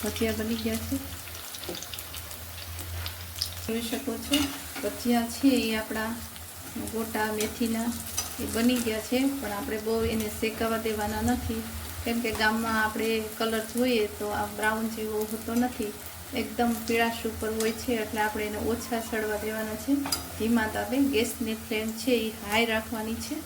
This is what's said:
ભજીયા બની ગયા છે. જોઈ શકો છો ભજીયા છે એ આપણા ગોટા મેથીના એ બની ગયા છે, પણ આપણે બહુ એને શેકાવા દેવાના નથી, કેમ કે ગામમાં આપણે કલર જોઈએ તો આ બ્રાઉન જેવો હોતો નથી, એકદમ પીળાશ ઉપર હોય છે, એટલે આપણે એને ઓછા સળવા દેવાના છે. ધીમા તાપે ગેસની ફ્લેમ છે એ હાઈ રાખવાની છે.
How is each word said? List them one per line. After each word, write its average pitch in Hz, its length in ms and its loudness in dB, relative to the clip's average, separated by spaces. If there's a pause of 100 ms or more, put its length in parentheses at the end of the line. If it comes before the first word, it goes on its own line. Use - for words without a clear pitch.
ભજીયા 220 280 2
બની 220 220 0
ગયા 220 200 0
છે. 233 220 -2 (2750)
જોઈ 226 140 0
શકો 233 340 -2
છો - 200 2 (460)
ભજીયા 233 400 2
છે 233 260 4
એ 226 280 4
આપણા 220 380 -2 (800)
ગોટા 220 400 0
મેથીના 220 520 0 (560)
એ - 60 0
બની 233 280 4
ગયા 226 260 0
છે, 247 180 2 (220)
પણ 208 120 -4
આપણે 202 260 -2
બહુ 226 240 2
એને 220 260 2 (120)
શેકાવા 220 380 2
દેવાના 214 420 0
નથી, 226 420 2 (420)
કેમ 233 160 0
કે 226 120 0
ગામમાં 220 520 4
આપણે 220 360 2 (180)
કલર 226 220 2
જોઈએ 233 460 4
તો 208 220 -4
આ 208 180 0
બ્રાઉન 214 420 0
જેવો 214 300 -2
હોતો 220 360 -2
નથી, 240 380 2 (420)
એકદમ 240 380 2 (140)
પીળાશ 233 400 2
ઉપર 220 340 -2
હોય 220 120 4
છે, 247 200 -2
એટલે 214 280 0
આપણે 214 240 0
એને 214 140 -4
ઓછા 226 420 0
સળવા 214 360 -2
દેવાના 214 380 -2
છે. 262 200 2 (440)
ધીમા 226 340 4
તાપે 208 240 0
ગેસની 233 580 4
ફ્લેમ 220 380 -2
છે 247 180 0
એ 220 200 4
હાઈ 214 360 2
રાખવાની 220 480 -2
છે. 240 200 -4 (100)